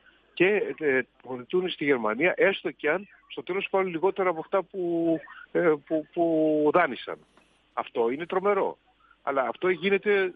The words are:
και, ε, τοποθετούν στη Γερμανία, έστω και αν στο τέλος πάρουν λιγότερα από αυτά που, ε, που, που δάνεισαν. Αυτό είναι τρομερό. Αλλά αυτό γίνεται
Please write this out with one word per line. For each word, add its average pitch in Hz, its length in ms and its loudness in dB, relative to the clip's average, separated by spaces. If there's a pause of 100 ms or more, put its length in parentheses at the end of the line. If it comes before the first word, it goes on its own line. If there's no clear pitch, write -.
(340)
και, 175 440 0
ε, 139 220 0 (220)
τοποθετούν 127 480 -4
στη - 140 -8
Γερμανία, 123 520 0
έστω 185 340 0
και 147 200 -4
αν 190 180 -4 (200)
στο - 140 -12
τέλος 190 280 -6
πάρουν 190 200 0
λιγότερα 185 380 0
από 165 120 -2
αυτά 190 220 0
που, 170 580 0 (320)
ε, 165 200 4 (140)
που, 156 260 -2
που 156 600 2
δάνεισαν. 123 460 0 (540)
Αυτό 117 380 -2
είναι 151 160 -6
τρομερό. 185 520 -2 (460)
Αλλά 139 240 0
αυτό 175 200 -4
γίνεται 190 680 0